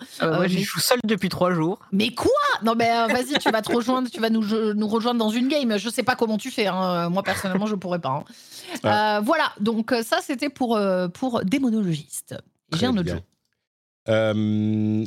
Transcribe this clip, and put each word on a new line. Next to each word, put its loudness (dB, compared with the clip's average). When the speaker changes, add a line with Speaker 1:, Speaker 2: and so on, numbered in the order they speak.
Speaker 1:
Euh, 4
moi, 2
Speaker 2:
Euh, 2
Speaker 1:
j'y 0
Speaker 2:
mais 0
Speaker 1:
joue -6
seul 4
depuis 0
trois 0
jours. 0
Speaker 2:
Mais 0
quoi ? 0
Non 2
mais, 2
euh, 2
vas-y, 0
tu 0
vas 2
te -4
rejoindre, 0
tu -10
vas 2
nous, 2
je-, 0
nous 0
rejoindre 0
dans 2
une 0
game. 2
Je -4
sais -2
pas 2
comment 0
tu -8
fais, 0
hein. 0
Euh, 0
moi 0
personnellement, -2
je -2
pourrais -4
pas, -4
hein. -4
Speaker 3:
Ah. 2
Speaker 2:
Euh, 0
voilà, 2
donc, -2
euh, 0
ça 0
c'était -4
pour, 0
euh, 0
pour -4
Démonologiste. -2
J'ai 0
Speaker 3:
Très 2
Speaker 2:
un 2
autre 2
Speaker 3:
bien. -2
Speaker 2:
jeu. -6
Speaker 3:
Euh, 2